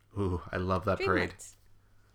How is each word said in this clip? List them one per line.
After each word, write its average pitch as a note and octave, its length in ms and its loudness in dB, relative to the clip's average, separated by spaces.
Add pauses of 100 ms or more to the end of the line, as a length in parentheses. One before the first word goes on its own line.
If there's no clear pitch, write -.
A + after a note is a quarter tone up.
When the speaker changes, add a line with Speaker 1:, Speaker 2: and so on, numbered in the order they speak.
(180)
Speaker 1:
Ooh, F2+ 320 0
I - 80 -4
love F#2 260 0
that F#2+ 140 2
Speaker 2:
Dream F#4+ 100 0
Speaker 1:
parade. F2+ 220 2
Speaker 2:
Lights. - 240 -16 (600)